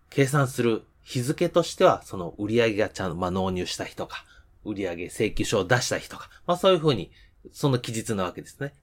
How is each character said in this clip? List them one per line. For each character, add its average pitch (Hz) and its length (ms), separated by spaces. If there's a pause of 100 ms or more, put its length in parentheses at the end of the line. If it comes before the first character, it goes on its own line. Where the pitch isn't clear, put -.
(100)
計 139 160
算 139 220
す 127 140
る 113 220 (180)
日 - 200
付 156 260
と 170 140
し - 120
て 190 100
は、 139 180
そ - 140
の 87 220
売 104 160
上 117 220
が 101 120
ち - 120
ゃ 95 80
ん - 20
と、 78 60
ま 90 120
あ、 - 20
納 95 200
入 90 160
し - 100
た - 80
日 - 120
と 87 100
か、 - 180 (400)
売 104 120
上 87 300
請 107 260
求 - 120
書 107 160
を 92 40
出 120 160
し - 80
た 90 100
日 - 100
と - 80
か、 - 140 (160)
ま 175 80
あ、 - 20
そ 190 140
う - 20
い 180 40
う - 20
ふ 156 100
う 135 60
に、 87 160 (420)
そ - 160
の 127 100
期 123 140
日 113 220
な 95 100
わ 87 80
け - 100
で - 60
す - 120
ね。 139 220